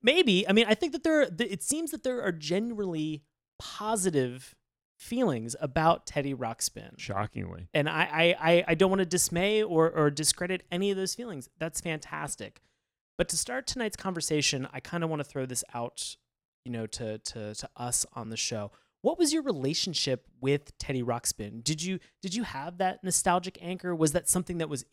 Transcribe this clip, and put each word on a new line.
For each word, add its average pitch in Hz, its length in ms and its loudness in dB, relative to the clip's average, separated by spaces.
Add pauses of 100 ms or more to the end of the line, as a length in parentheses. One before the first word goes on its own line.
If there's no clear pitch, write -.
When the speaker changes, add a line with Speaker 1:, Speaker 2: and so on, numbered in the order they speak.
Speaker 1:
maybe. 240 440 6
I 196 60 4
mean, 226 140 6
I 214 80 6
think 311 180 -2
that 277 100 -6
there, 311 260 6
th-, 175 220 -2
it 190 120 -8
seems 320 280 -2
that - 120 -10
there 254 180 -2
are 196 100 0
generally 170 920 -2 (360)
positive 165 960 0 (420)
feelings 139 640 0
about 160 480 2
Teddy 139 260 -2
Ruxpin. 113 640 -6
Speaker 2:
Shockingly. 95 760 -6
Speaker 1:
And 151 160 2
I, 165 500 4
I, 160 140 4
I, 175 160 8
I 165 60 4
don't 185 140 4
wanna 190 160 2
dismay 180 560 2
or, 165 300 4
or 151 180 4
discredit 175 600 -2
any 190 180 0
of 196 80 0
those 190 180 -2
feelings. 208 340 -10 (100)
That's 160 220 -6
fantastic. 151 800 -8 (560)
But 175 120 2
to 170 80 -2
start 254 300 -4
tonight's 226 300 -4
conversation, 151 760 0
I 135 80 -10
kinda 170 280 -4
wanna 151 180 -4
throw 135 200 -6
this 127 280 -6
out, - 420 -8 (480)
you 123 80 -10
know, 113 160 -4
to, 110 300 -8
to, 107 380 -10
to - 200 -12
us 120 380 -2
on 110 160 -8
the 113 80 -6
show. 104 340 -4 (300)
What 320 180 2
was 302 140 4
your 311 100 0
relationship 147 840 -2 (120)
with 143 380 0
Teddy 131 260 -4
Ruxpin? 117 580 -4
Did 156 220 -2
you, 185 160 -2 (220)
did 180 120 -6
you 226 100 -2
have 160 340 -8
that 185 260 0
nostalgic 180 580 0
anchor? 180 320 -4
Was 156 200 4
that 165 160 0
something 175 300 0
that 156 100 -2
was 139 240 -6